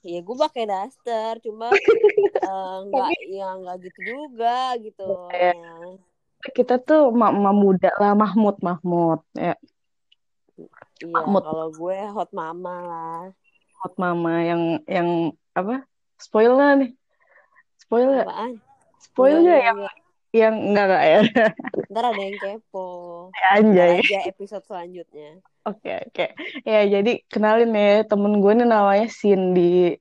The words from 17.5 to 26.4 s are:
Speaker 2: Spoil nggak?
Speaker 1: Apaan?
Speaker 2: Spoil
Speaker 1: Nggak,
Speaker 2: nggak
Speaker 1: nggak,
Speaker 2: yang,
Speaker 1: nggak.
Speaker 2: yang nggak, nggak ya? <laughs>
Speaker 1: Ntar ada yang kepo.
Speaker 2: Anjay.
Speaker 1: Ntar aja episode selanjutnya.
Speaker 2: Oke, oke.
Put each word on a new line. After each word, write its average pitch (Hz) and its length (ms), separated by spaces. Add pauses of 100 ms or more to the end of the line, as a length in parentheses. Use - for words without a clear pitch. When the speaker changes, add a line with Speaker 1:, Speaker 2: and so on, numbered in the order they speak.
Speaker 2:
Spoil 247 320
nggak? 269 200
Speaker 1:
Apaan? 220 220 (460)
Speaker 2:
Spoil 269 400
Speaker 1:
Nggak, 339 60
Speaker 2:
nggak 359 80
Speaker 1:
nggak, 262 140
Speaker 2:
yang, 226 100
Speaker 1:
nggak. 202 200 (360)
Speaker 2:
yang 220 220 (120)
nggak, 202 220
nggak 180 160
ya? 160 160 (360)
<laughs> - 360
Speaker 1:
Ntar 220 140
ada 208 160
yang 196 160
kepo. 196 480 (640)
Speaker 2:
Anjay. 190 460
Speaker 1:
Ntar - 120
aja 196 180
episode 202 380
selanjutnya. 170 680 (320)
Speaker 2:
Oke, - 280 (120)
oke. - 220 (360)